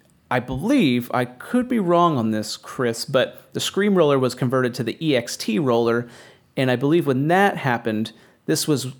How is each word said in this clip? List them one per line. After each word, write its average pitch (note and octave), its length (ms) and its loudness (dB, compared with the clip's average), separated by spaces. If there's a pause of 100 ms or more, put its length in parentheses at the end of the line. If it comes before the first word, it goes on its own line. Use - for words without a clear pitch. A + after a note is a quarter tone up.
(320)
I B2+ 80 0
believe, C3 760 0
I B2 120 0
could B3 440 -4
be A#3+ 100 0
wrong E3+ 380 4
on A2 140 0
this, G#2+ 260 -4
Chris, - 480 -4
but - 480 -2
the C#3 60 -6
Scream G3 360 0
Roller D3 220 4
was B2+ 160 0
converted B2+ 400 0
to B2+ 100 -6
the A2+ 220 -6
E D3+ 100 2
X A#2 220 -4
T G#3+ 220 -2
Roller, A#2 500 0 (480)
and C3 140 2
I B2 40 2
believe C#3+ 300 2
when C#3 220 0
that F#3+ 300 2
happened, A2+ 540 -2 (360)
this D3+ 200 0
was B2+ 320 -2